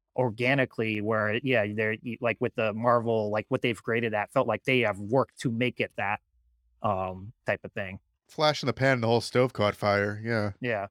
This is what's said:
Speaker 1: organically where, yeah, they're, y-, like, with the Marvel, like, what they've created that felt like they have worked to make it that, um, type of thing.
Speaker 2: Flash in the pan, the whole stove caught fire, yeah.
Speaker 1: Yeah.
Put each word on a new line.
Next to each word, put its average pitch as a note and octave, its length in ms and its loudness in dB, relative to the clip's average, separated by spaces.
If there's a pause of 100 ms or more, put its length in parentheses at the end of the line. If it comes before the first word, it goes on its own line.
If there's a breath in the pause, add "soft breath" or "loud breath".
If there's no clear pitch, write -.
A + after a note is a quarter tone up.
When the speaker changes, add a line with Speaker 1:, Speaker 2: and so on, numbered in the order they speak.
(160)
Speaker 1:
organically A#2+ 840 0
where, G#2+ 420 0
yeah, B2 220 2 (100)
they're, A2 280 0
y-, A#2 180 -8
like, A#2 180 0
with A#2+ 160 -2
the A2 180 0
Marvel, A2+ 580 2
like, G#2+ 180 -2
what B2+ 120 0
they've A#2 200 0
created A#2 320 -2
that G#2 180 -2
felt C3 160 2
like A2 160 -2
they B2+ 180 2
have G#2 180 0
worked A2+ 420 -2
to C3 100 -2
make A#2 280 -2
it G#2+ 180 -4
that, G#2 220 -4 (640)
um, F#2+ 500 -4 (120)
type G#2 180 -2
of G2 100 -16
thing. G2 260 -8 (300)
Speaker 2:
Flash D3+ 340 2
in D3 40 -2
the A#2 60 2
pan, C3 280 2
the A2+ 60 0
whole A#2 140 4
stove B2 320 0
caught G#2 220 2
fire, G#2 480 0
yeah. A2 360 -2
Speaker 1:
Yeah. G#2+ 320 -4